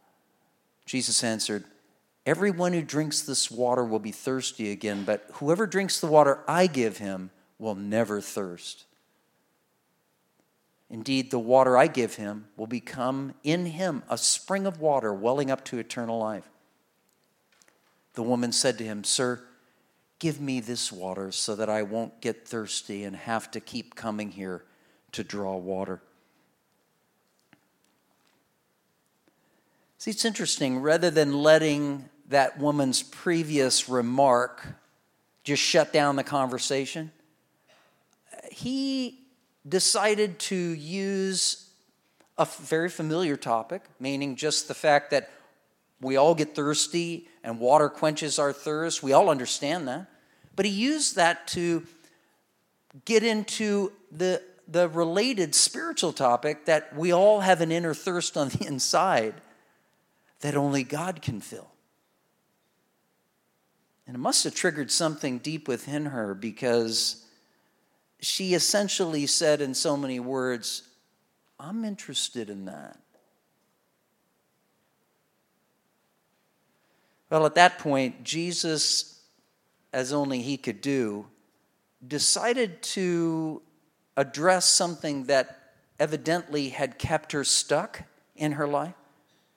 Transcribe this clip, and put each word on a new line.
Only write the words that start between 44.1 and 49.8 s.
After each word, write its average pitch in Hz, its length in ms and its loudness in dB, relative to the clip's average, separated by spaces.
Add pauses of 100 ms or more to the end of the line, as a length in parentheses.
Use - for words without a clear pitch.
just 147 320 -2
the 131 60 -6
fact 147 360 4
that 143 200 0 (720)
we 131 160 -2
all 151 180 8
get 151 200 -2
thirsty 156 760 -2 (140)
and 117 160 -8
water 139 300 6
quenches 151 500 -2
our 143 140 2
thirst. 160 500 -4
We 135 100 0
all 175 180 8
understand 143 580 -2